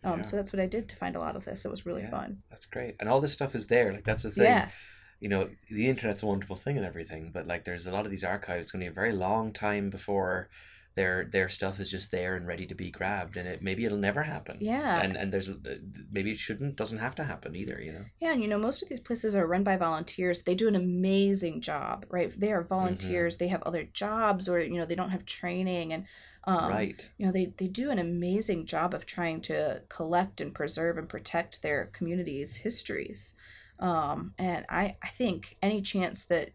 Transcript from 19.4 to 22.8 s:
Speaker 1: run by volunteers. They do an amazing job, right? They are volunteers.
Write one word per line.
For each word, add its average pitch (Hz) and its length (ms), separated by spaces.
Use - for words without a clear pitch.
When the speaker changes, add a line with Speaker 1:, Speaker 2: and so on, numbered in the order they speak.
Speaker 1:
run 180 160
by 196 140
volunteers. 175 680
They 185 120
do 220 120
an 208 80
amazing 185 840
job, 156 480
right? 180 280
They 208 140
are 180 120
volunteers. 180 720